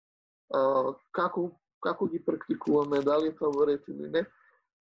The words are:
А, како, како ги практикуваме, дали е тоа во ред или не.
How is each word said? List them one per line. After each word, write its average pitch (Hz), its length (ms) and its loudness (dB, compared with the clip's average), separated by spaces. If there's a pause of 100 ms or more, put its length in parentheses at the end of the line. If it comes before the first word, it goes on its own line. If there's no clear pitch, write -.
(540)
А, 135 400 2 (180)
како, 180 400 -2 (320)
како 180 240 -2
ги 165 180 -4
практикуваме, 147 800 0
дали 151 240 2
е 156 60 -10
тоа 151 180 0
во 147 140 4
ред 143 200 0
или 143 220 -10
не. 165 160 0 (640)